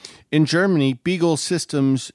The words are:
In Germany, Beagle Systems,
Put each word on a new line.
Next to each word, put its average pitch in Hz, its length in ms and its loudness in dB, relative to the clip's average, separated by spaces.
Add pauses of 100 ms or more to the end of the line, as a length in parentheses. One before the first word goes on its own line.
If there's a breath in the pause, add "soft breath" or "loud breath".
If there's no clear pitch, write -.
(320 loud breath)
In 156 140 4
Germany, 160 480 0
Beagle 170 440 0
Systems, 139 760 -2